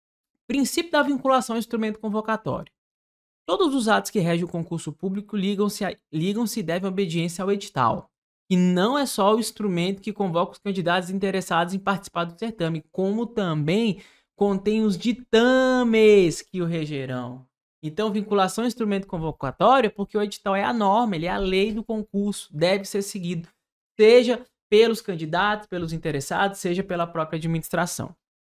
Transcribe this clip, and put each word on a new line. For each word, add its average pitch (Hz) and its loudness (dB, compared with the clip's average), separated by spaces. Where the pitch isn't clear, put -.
Princípio 277 -2
da 294 4
vinculação 262 0
ao 233 -2
instrumento 220 -4
convocatório. 214 -6
Todos 339 2
os 220 0
atos 196 0
que 214 -2
regem 170 0
o - -4
concurso 165 -6
público 196 -8
ligam-se 202 -2
a, 185 -4
ligam-se 202 -2
e - -4
devem 180 -4
obediência 175 -2
ao 190 0
edital, 135 -2
que 185 4
não 180 4
é 277 0
só 214 2
o 240 2
instrumento 196 -2
que 208 -6
convoca 185 -2
os - -20
candidatos 180 -2
interessados 185 -2
em 190 -4
participar 190 -4
do 170 -10
certame, 165 -4
como 202 -2
também 185 0
contém 202 0
os 202 2
ditames 233 4
que 180 -8
o 170 -2
regerão. 131 -6
Então, 196 -4
vinculação 202 0
ao 247 0
instrumento 208 -2
convocatório, 196 0
porque 202 -6
o 208 0
edital 202 -4
é 196 0
a 247 -2
norma, 214 2
ele 160 -4
é 175 -4
a 202 -2
lei 196 0
do 220 -6
concurso, 208 -4
deve 190 0
ser 202 -4
seguido, 180 -6
seja 233 6
pelos 220 4
candidatos, 185 -2
pelos 175 -6
interessados, 165 -4
seja 180 -2
pela 175 -4
própria 165 -4
administração. 165 -4